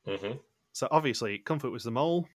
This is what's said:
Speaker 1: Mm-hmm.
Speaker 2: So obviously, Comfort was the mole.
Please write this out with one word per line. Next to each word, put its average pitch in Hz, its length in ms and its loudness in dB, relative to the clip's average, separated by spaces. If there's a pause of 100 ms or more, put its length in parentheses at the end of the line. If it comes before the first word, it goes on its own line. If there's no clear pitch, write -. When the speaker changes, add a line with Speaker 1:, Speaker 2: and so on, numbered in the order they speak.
Speaker 1:
Mm-hmm. 101 320 -4 (340)
Speaker 2:
So - 200 -2
obviously, 120 460 2
Comfort 151 320 -2
was 107 120 -8
the 117 80 -6
mole. 165 380 2 (120)